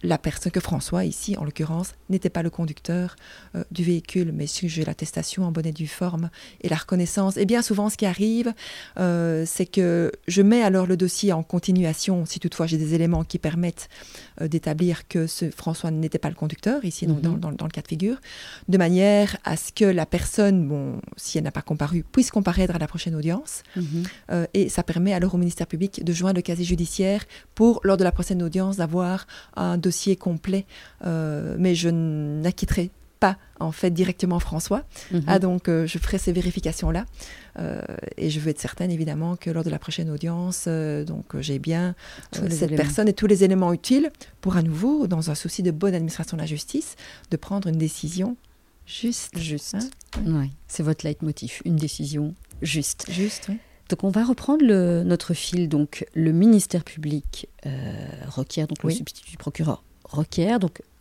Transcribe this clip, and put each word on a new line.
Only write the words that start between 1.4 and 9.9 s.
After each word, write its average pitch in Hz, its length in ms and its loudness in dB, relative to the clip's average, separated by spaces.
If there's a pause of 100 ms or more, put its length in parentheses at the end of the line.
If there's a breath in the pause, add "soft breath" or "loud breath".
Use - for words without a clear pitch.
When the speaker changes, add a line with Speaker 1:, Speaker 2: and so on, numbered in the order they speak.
Speaker 1:
l'occurrence, 160 500 -4 (160)
n'était 185 200 0
pas 170 120 -2
le 165 80 -2
conducteur, 170 640 -4 (380 loud breath)
euh, 175 160 -6
du 180 120 -2
véhicule, 170 500 0
mais 151 140 -4
si 175 220 -4
j'ai 160 160 -2
l'attestation 165 600 -4
en 170 80 0
bonne 160 140 -2
et 160 60 -2
due 156 140 -6
forme 170 440 -4 (300 loud breath)
et - 80 -4
la 160 80 0
reconnaissance. 185 600 0
Et 202 100 2
bien 240 160 4
souvent, 208 280 0
ce - 60 -4
qui 208 100 0
arrive, 226 460 2 (460 loud breath)
euh, 170 480 2
c'est 180 200 -2
que 175 460 2 (160)